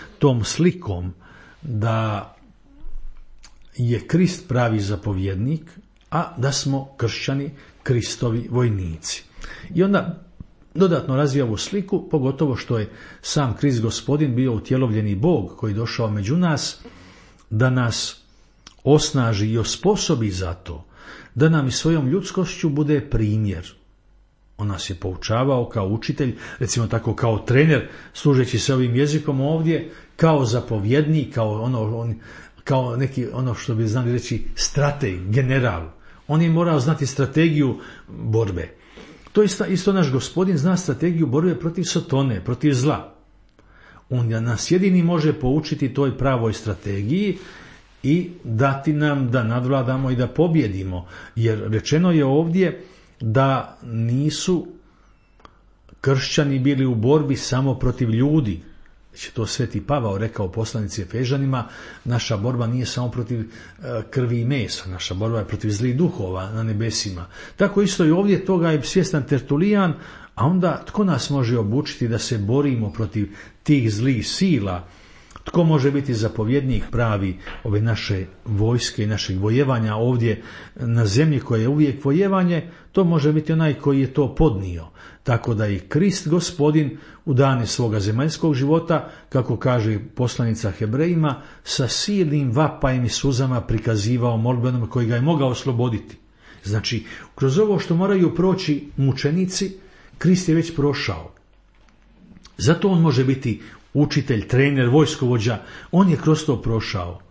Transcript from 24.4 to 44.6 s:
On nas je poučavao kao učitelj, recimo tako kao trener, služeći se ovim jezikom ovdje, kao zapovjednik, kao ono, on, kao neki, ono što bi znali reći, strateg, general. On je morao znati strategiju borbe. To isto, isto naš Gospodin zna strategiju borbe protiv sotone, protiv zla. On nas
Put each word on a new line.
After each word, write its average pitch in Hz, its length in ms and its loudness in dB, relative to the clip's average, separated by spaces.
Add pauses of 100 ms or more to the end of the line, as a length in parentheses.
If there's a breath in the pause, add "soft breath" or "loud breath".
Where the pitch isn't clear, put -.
On 104 100 -4
nas 95 220 -6
je 90 100 -8
poučavao 117 680 -2
kao 95 200 -2
učitelj, 123 480 -2 (220 loud breath)
recimo 117 280 -2
tako 113 280 -2
kao 113 240 0
trener, 135 500 4 (240 loud breath)
služeći 127 460 2
se 135 160 0
ovim 123 220 2
jezikom 143 440 0
ovdje, 160 500 0 (260 loud breath)
kao 156 280 4
zapovjednik, 123 920 0
kao 110 280 -2
ono, 113 360 -2
on, 117 160 -4 (500 loud breath)
kao 127 320 0
neki, 131 360 -2
ono 123 220 -2
što - 200 -4
bi 113 140 0
znali 120 240 0
reći, 120 320 -2 (100)
strateg, 135 760 -2
general. 120 580 0 (400 soft breath)
On 156 140 2
je 170 80 4
morao 165 300 4
znati 139 260 0
strategiju 147 680 2 (320 loud breath)
borbe. 107 600 -2 (640 loud breath)
To 208 100 6
isto, 202 220 0
isto 185 280 0
naš 165 200 2
Gospodin 170 460 0
zna 180 180 2
strategiju 165 500 0
borbe 160 280 2
protiv 165 300 -4
sotone, 135 600 0
protiv 139 280 0
zla. 127 420 0 (960 soft breath)
On 123 180 0
nas 113 420 -2